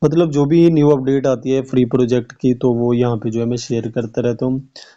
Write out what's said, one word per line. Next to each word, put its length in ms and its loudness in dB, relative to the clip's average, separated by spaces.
मतलब 260 2
जो 140 0
भी 260 4
न्यू 180 4
अपडेट 380 0
आती 240 -2
है 120 0
फ्री 220 0
प्रोजेक्ट 480 0
की 220 -2
तो 200 0
वो 200 0
यहाँ 220 0
पे 140 -6
जो 100 -4
है 60 -2
मैं 100 -2
शेयर 320 -6
करता 320 -6
रहता 260 -4
हूँ। 220 -6